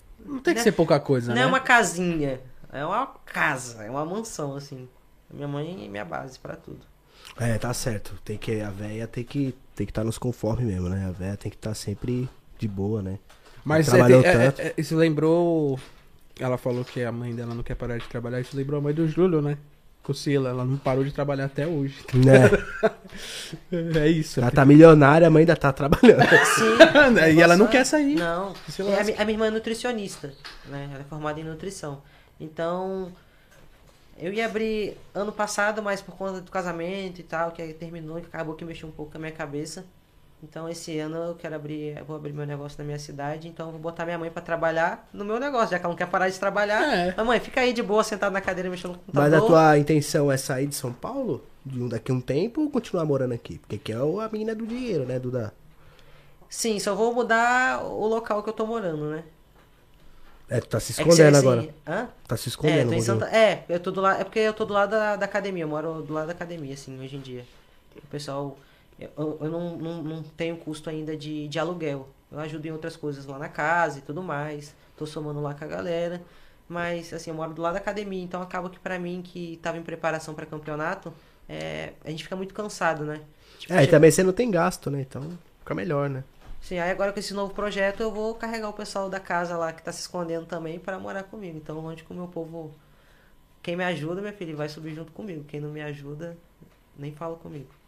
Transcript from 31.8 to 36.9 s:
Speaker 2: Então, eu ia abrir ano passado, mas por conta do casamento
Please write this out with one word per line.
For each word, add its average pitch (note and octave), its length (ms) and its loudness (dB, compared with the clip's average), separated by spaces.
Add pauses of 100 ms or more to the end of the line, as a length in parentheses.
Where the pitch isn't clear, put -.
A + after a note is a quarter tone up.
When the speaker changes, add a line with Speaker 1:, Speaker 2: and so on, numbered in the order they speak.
Speaker 2:
Então, F3 760 -6 (1040)
eu F3 140 -8
ia A3+ 140 -2
abrir G#3+ 500 -4 (180)
ano G#3 180 -6
passado, G#3 500 -2
mas G3 200 -4
por F3+ 140 -20
conta F#3+ 240 -8
do F3+ 100 -18
casamento F3+ 720 -6